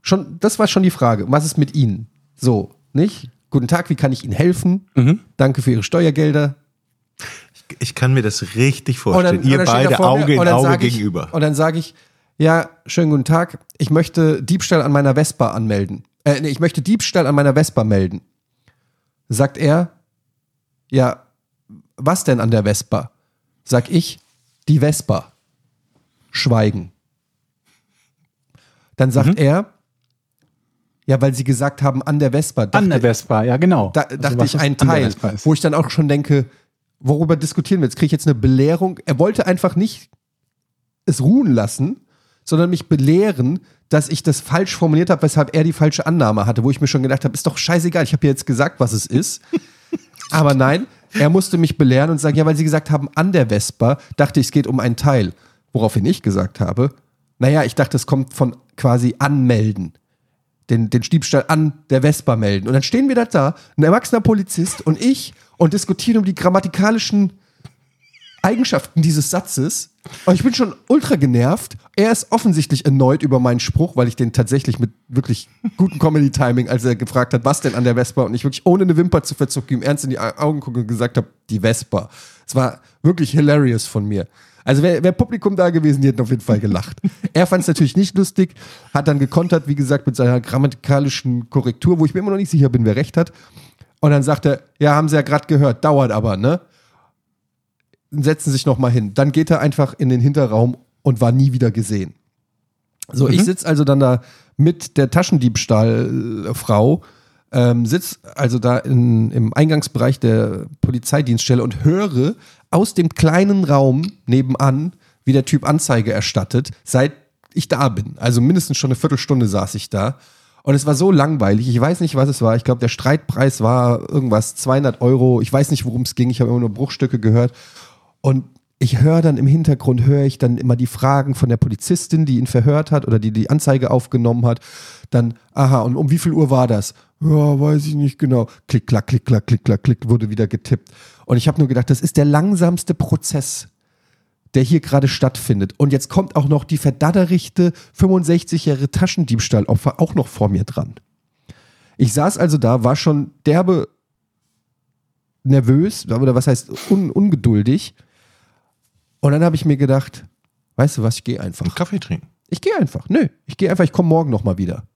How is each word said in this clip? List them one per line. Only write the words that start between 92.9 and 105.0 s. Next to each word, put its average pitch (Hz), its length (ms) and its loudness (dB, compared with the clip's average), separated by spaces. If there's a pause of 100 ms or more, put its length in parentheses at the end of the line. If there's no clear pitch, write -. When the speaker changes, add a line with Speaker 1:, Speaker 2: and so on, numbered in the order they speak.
Speaker 1:
recht - 180 -4
hat. 170 160 0 (680)
Und 147 100 4
dann 143 120 4
sagt 143 220 -2
er, 139 140 2 (180)
„Ja, 147 180 4
haben 156 120 2
Sie 151 80 0
ja 147 60 4
grad 143 260 -2
gehört, 143 380 2
dauert 139 260 2
aber, 107 240 -2
ne?“ 139 240 0 (1500)
Setzen 147 380 -2
Sie 135 80 0
sich - 80 -6
noch 127 120 2
mal 127 140 0
hin. 107 220 -2
Dann 139 180 0
geht 160 200 0
er 156 100 2
einfach 143 360 0
in 127 120 0
den 127 100 2
Hinterraum 123 560 2 (260)
und 123 200 0
war 117 100 4
nie 135 220 2
wieder 120 180 0
gesehen. 180 440 -6 (960)
So, 123 180 0
ich 180 120 4
Speaker 4:
Mhm. 220 40 4
Speaker 1:
sitz 185 200 -4
also 151 200 2
dann 139 160 2
da 127 200 2 (360)
mit 160 400 0
der 135 120 2